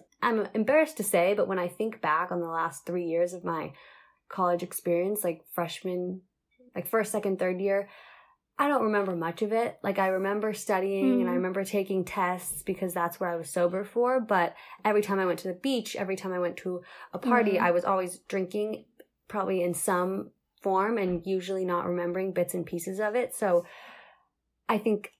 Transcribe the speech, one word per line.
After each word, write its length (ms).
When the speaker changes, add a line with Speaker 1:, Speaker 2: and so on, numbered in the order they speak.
Speaker 1:
I'm 320
embarrassed 420
to 80
say, 300
but 120
when 140
I 80
think 320
back 320
on 80
the 80
last 380
three 180
years 300
of 100
my 280
college 340
experience, 600
like, 200
freshman, 720
like, 140
first, 240
second, 260
third 220
year, 280
I 100
don't 160
remember 300
much 280
of 100
it. 300
Like, 160
I 100
remember 460
studying 680
and 80
I 60
Speaker 2:
Mm. 20
Speaker 1:
remember 260
taking 440
tests 560
because 320
that's 260
what 80
I 80
was 140
sober 340
for. 340
But 360
every 180
time 180
I 60
went 140
to 80
the 60
beach, 400
every 220
time 160
I 80
went 180
to 220
a 60
party, 340
Speaker 3:
Mm. 80
Speaker 1:
I 100
was 140
always 340
drinking, 680
probably 340
in 120
some 560
form, 360
and 280
usually 400
not 200
remembering 460
bits 220
and 120
pieces 320
of 160
it. 220
So 280
I 100
think 420